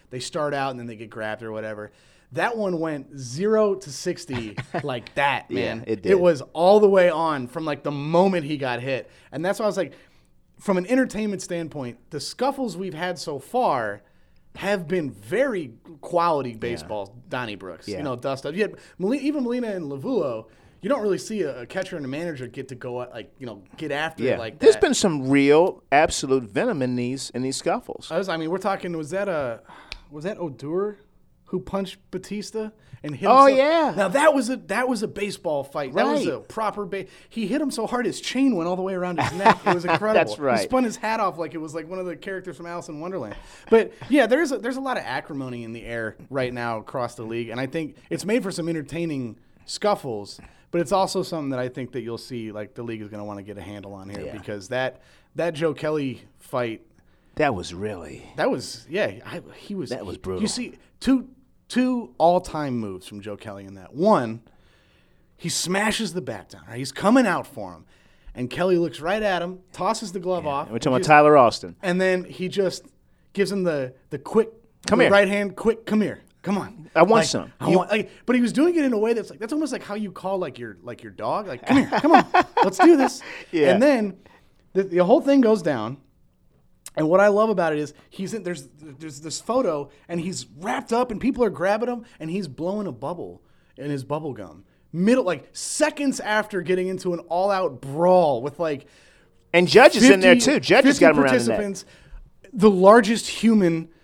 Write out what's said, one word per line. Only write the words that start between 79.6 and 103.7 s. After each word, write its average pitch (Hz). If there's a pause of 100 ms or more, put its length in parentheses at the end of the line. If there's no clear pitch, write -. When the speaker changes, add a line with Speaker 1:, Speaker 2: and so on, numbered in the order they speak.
Speaker 1:
like -
how 202
you 208
call, 190
like, 147
your, 110
like, 117
your 110
dog. 147
Like, 131
"Come 262
here, 240 (140)
come 311
on, 339
Speaker 2:
<laughs> -
Speaker 1:
let's 190
do 349
this." 262 (300)
Speaker 2:
Yeah. 147
Speaker 1:
And 208
then 254 (580)
the, 196
the 175
whole 226
thing 277
goes 220
down. 131 (1000)
And 156
what 180
I 208
love 208
about 175
it 151
is 147 (160)
he's 190
in, 214
there's, 165 (120)
there's 151
this 156
photo, 180 (180)
and 170
he's 156 (120)
wrapped 240
up, 233
and 202
people 240
are 208
grabbing 208
him, 240 (140)
and 160
he's 185
blowing 180
a 156
bubble 120 (340)
in 143
his 143
bubble 147
gum. 90 (280)
Middle, 220
like, 170
seconds 294
after 208
getting 185
into 185
an 170
all-out 185
brawl 151
with, 139
like, 156 (640)
Speaker 2:
And 175
Judge 214
is 240
in 196
there, 180
Speaker 1:
fifty, 247
Speaker 2:
too. 254
Judge 196
has 277
Speaker 1:
fifty -
Speaker 2:
got 165
him 147
around 139
the 127
neck. 120
Speaker 1:
participants, 104 (680)
the 214
largest 202
human 175 (160)